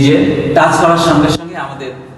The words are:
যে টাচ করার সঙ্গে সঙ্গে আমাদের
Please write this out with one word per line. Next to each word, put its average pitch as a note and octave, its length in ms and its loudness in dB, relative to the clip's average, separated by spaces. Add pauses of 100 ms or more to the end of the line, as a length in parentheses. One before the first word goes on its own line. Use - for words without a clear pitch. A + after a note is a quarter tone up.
যে D3+ 100 4 (400)
টাচ - 260 4
করার E3+ 260 2
সঙ্গে D3+ 300 2
সঙ্গে E3+ 280 -12
আমাদের C3+ 260 -12 (260)